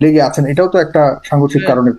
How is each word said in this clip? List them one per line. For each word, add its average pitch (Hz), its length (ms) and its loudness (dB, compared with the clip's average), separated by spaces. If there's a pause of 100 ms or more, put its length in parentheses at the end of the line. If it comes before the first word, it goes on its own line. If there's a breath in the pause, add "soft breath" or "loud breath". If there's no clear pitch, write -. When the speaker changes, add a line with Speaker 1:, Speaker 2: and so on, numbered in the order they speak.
Speaker 1:
লেগে 156 200 4
আছেন? 139 240 0
এটাও 151 220 0
তো 185 100 -2
একটা 156 460 0
সাংগঠনিক 139 400 0
Speaker 2:
হ্যাঁ, 131 120 0
Speaker 1:
কারণে 123 240 0